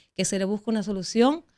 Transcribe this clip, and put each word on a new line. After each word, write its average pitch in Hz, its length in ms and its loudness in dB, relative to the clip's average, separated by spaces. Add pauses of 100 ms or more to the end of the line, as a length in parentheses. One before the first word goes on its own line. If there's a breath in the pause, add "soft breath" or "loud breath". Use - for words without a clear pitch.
(160 soft breath)
que 190 80 -2
se 196 160 -2
le 190 60 -2
busca 208 260 -4
una 214 120 0
solución, 226 600 2 (140)